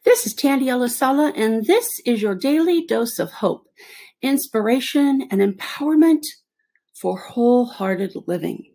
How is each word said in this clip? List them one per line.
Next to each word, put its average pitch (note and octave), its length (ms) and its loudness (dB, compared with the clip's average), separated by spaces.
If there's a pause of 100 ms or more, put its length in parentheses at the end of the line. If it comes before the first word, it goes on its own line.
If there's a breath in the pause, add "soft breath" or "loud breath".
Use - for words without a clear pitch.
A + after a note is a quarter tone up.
(140)
This - 140 0
is - 80 -8
Tandy C4+ 340 0
Ellis B3 260 -2
Sala, C#4+ 400 2
and A3 300 0
this G#4+ 240 2 (160)
is A#3 160 0
your G3+ 140 0
daily D#4+ 500 0
dose A#3 320 -2
of - 140 -4
hope, - 360 -4 (540 loud breath)
inspiration, C4+ 1080 0
and G3 100 2
empowerment D4+ 800 2 (800)
for F#3 160 -4
wholehearted A#3 960 0 (140)
living. E3+ 480 -6